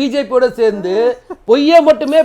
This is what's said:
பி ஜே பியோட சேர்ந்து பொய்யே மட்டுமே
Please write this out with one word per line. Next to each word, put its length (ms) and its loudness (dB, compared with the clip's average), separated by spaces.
பி 160 -2
ஜே 160 -2
பியோட 160 0
சேர்ந்து 340 -2
பொய்யே 360 4
மட்டுமே 360 0